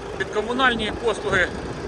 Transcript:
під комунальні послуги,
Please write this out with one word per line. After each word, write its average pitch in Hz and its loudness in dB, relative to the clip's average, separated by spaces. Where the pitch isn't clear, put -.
під - -4
комунальні 226 2
послуги, 196 2